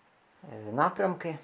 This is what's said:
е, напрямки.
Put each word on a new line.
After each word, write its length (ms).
е, 280
напрямки. 720